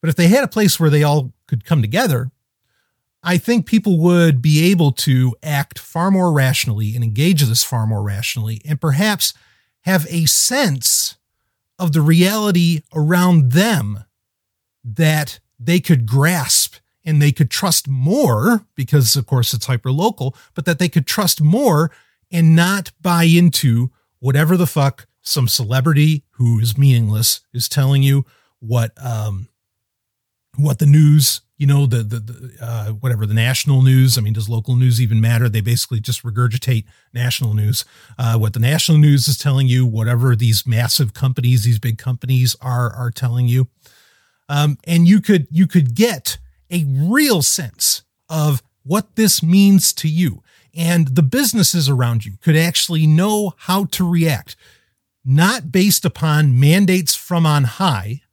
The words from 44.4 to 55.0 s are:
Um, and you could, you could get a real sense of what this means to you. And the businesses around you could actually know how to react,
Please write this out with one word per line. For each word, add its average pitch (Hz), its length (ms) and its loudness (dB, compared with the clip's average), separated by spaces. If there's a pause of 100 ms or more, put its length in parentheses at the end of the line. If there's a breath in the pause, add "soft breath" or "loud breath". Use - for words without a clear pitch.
Um, 143 340 -2
and 170 240 2
you 202 140 6
could, 185 280 0
you - 160 2
could 131 300 0
get 208 420 -2 (320)
a 175 160 -4
real 180 560 0
sense - 600 -4 (240)
of 151 340 -2 (220)
what 185 320 -4
this 220 260 0
means 196 520 4
to - 160 -6
you. 156 340 -4 (320 soft breath)
And 165 340 0
the 139 140 2
businesses 185 640 0
around 120 380 0
you 101 160 -14
could 156 160 2
actually 165 500 0
know 196 520 2
how 190 260 -2
to 180 240 -4
react, 165 480 -2 (680 soft breath)